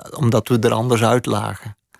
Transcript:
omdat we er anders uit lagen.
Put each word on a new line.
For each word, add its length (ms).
omdat 300
we 100
er 140
anders 300
uit 240
lagen. 500